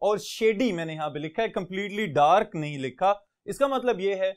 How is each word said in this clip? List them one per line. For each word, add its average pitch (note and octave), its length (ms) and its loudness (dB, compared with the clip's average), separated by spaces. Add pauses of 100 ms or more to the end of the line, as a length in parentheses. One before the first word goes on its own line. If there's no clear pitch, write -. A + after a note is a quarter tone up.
और G#3 180 2
शेडी A3 520 0
मैंने E3 220 -4
यहाँ D#3 160 -4
पे D3 100 -8
लिखा D#3 220 -4
है, A3 80 0
कंप्लीटली G3+ 580 -4
डार्क D#3+ 480 4
नहीं D3 240 -6
लिखा। F3+ 480 -2 (180)
इसका C4 220 0
मतलब B3 320 0
ये G3 160 0
है F#3+ 220 -2